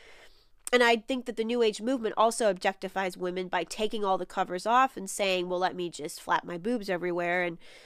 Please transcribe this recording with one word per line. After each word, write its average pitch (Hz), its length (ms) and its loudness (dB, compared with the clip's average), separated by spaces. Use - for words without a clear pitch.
And 247 80 6
I 233 140 6
think 240 300 -4
that 240 100 -6
the 226 80 0
New 233 180 0
Age 214 200 2
movement 226 360 -2
also 220 340 4
objectifies 190 640 -2
women 180 320 -4
by 175 160 -2
taking 214 380 -4
all 190 140 2
the 180 80 -6
covers 180 400 -4
off 254 320 4
and 190 120 -8
saying, 185 380 0
"Well, 180 120 -2
let 180 160 0
me 175 140 -4
just 160 320 -10
flap 170 240 0
my 175 120 -8
boobs 196 320 -2
everywhere 175 540 0
and 170 160 -4